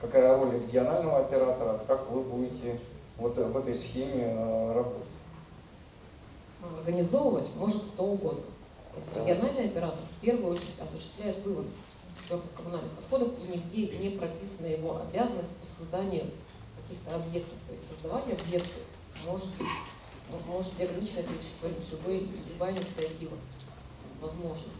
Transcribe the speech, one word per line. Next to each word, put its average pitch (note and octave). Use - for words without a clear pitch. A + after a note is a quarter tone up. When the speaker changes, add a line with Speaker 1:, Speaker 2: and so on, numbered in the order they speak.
Speaker 1:
какая C3
роль B2+
регионального C3+
оператора, B2+
как C3
вы C3
будете A#2+
вот A#2
в A#2
этой B2
схеме, B2+
э, A2+
работать? A#2+
Speaker 2:
Организовывать F3
может G3+
кто -
угодно. F#3+
То -
есть -
Speaker 1:
Да. A2
Speaker 2:
региональный A#3
оператор E3+
в -
первую G#3+
очередь -
осуществляет F3+
вывоз G3
твердых F3
коммунальных E3
отходов, B3+
и F3+
нигде F3+
не G3
прописана E3
его D#3+
обязанность -
по -
созданию F3
каких-то E3+
объектов. E3
То -
есть -
создавать C4
объекты F3
может, F#3
м-, -
может F3+
ограниченное F3+
количество -
лиц, D#3+
любой, F3+
любая F3+
инициатива D#3+
возможна. D#3+